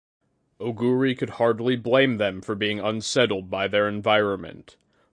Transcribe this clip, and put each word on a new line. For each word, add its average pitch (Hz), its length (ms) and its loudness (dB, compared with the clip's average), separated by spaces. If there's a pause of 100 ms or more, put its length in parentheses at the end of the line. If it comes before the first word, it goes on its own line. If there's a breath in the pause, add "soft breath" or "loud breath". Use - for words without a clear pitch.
(600)
Oguri 123 560 0
could 117 140 -6
hardly 117 440 2
blame 120 420 2
them 95 240 -2
for 110 120 -6
being 104 260 -2
unsettled 107 680 0
by 98 180 -2
their 104 220 2
environment. 104 840 -2 (380)